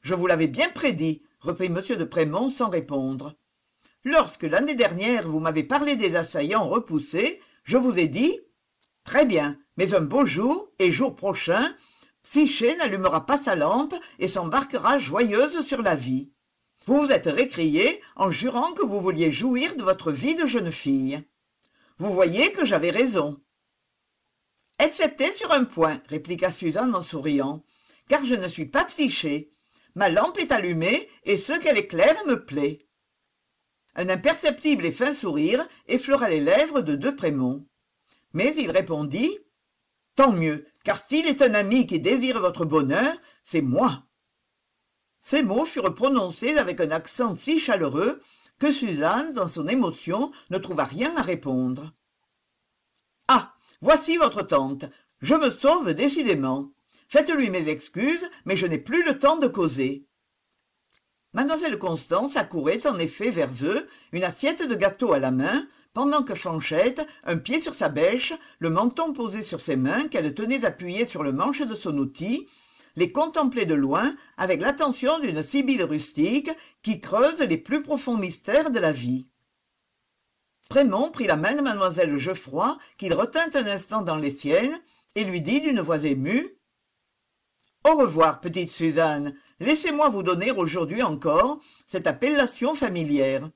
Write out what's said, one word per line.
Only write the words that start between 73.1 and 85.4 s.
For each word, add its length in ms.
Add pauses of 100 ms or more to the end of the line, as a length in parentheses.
contemplait 560
de 80
loin 400 (220)
avec 240
l'attention 600
d'une 220
sibylle 420
rustique 640 (320)
qui 180
creuse 380
les 200
plus 240
profonds 340
mystères 560
de 80
la 120
vie. 360 (1400)
Prémont 420
prit 160
la 100
main 180
de 60
mademoiselle 580
Geoffroy, 580 (220)
qu'il 160
retint 400
un 120
instant 360
dans 140
les 160
siennes, 480 (340)
et 100
lui 180